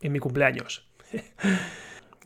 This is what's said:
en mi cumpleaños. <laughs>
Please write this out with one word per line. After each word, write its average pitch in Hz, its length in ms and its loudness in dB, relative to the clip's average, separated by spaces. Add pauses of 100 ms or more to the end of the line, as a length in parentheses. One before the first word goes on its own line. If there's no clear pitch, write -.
en 143 120 -2
mi 143 60 0
cumpleaños. 131 720 0 (240)
<laughs> - 1120 -2